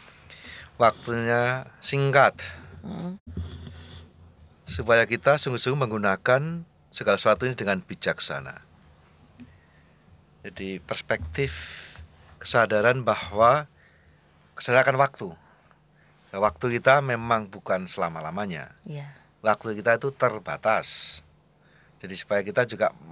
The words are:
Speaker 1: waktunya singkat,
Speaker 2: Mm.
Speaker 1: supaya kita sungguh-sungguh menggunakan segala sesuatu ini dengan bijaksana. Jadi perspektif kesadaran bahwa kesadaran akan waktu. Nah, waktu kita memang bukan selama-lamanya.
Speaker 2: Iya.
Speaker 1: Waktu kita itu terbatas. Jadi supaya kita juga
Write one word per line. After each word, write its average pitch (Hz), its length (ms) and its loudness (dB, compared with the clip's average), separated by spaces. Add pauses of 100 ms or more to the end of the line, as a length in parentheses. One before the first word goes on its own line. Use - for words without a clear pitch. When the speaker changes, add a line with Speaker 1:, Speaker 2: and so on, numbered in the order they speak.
(800)
Speaker 1:
waktunya 120 880 0 (160)
singkat, 139 640 4 (400)
Speaker 2:
Mm. 180 320 -10 (1500)
Speaker 1:
supaya 117 320 4
kita 117 320 2
sungguh-sungguh 135 480 0
menggunakan 123 800 0 (320)
segala - 240 2
sesuatu 127 320 2
ini 120 80 -8
dengan 98 240 -2
bijaksana. - 800 -6 (1800)
Jadi 95 320 -8
perspektif 110 720 -6 (840)
kesadaran 113 640 2
bahwa 113 640 2 (880)
kesadaran 127 320 4
akan 131 160 2
waktu. 120 260 -2 (1000)
Nah, 98 80 -8
waktu 113 400 0
kita 135 240 6
memang 117 480 -2
bukan 92 400 -4
selama-lamanya. 82 800 -6 (160)
Speaker 2:
Iya. 143 240 -12 (320)
Speaker 1:
Waktu 107 360 0
kita 117 200 2
itu 104 120 -4
terbatas. 107 1120 -4 (800)
Jadi 95 120 -12
supaya 101 320 -2
kita 107 200 0
juga 107 280 -2 (180)